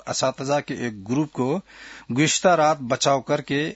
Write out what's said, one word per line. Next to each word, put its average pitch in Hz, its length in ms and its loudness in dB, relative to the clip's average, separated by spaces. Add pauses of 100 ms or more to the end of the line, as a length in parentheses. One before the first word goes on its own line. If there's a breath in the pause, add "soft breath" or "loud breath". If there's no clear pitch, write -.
اساتذہ 135 600 -2
کے 156 80 -6
ایک 107 340 -8
گروپ 143 240 0
کو 139 280 -2 (580 loud breath)
گزشتہ 156 300 2
رات 156 320 4
بچاؤ 135 400 0
کر 147 200 -2
کے 147 360 -4